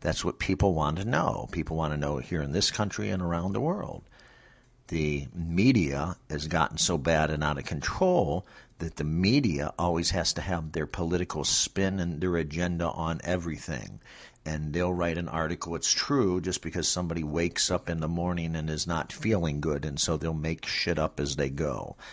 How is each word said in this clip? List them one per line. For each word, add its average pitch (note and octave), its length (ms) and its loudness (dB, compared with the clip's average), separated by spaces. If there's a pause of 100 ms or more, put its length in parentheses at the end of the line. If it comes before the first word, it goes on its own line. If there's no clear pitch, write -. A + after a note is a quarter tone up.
That's D#2+ 240 0
what E2 140 -2
people F#2+ 360 2
want D2+ 240 2
to F#2+ 60 -4
know. - 480 0
People D#2+ 240 -2
wanna D2+ 220 0
know D2 200 0
it B1+ 80 -8
here E2+ 140 -2
in C#2+ 120 -2
this F2+ 180 2
country G#2 400 -2
and F#2+ 120 -2
around E2+ 300 0
the G#2 80 -2
world. F3 420 -4 (840)
The D2+ 460 0
media E2+ 840 4 (140)
has D2 180 -4
gotten D#2+ 300 2
so - 180 2
bad D#2 340 4
and D2+ 140 0
out D2+ 140 2
of C2 60 -6
control F#2 800 0 (320)
that E2 180 -6
the D2+ 80 -2
media F2 760 2
always E2+ 320 2
has F2+ 220 2
to - 80 -6
have D#2+ 320 -2
their D#2 140 0
political E2+ 580 -2
spin F#2+ 560 0
and E2+ 200 -2
their F2 160 2
agenda E2+ 520 0
on E2 340 -2
everything. D2+ 800 -4 (460)
And D2+ 260 -2
they'll F2+ 200 2
write E2+ 260 0
an F2 100 -4
article, E2 480 -2
it's - 160 0
true, G2 480 2
just F2 220 -2
because D#2+ 260 -2
somebody E2+ 340 0
wakes E2 480 0
up F2 200 0
in E2 100 -2
the D#2 80 0
morning E2+ 480 -2
and D#2 140 -2
is D#2 160 -2
not E2 260 -2
feeling E2+ 480 0
good, D2 240 0
and C#2+ 160 -4
so E2 160 2
they'll D#2+ 160 -2
make D#2+ 320 -2
shit - 340 0
up D2+ 220 0
as C#2+ 160 -2
they C#2 140 0
go. C2+ 460 -4 (160)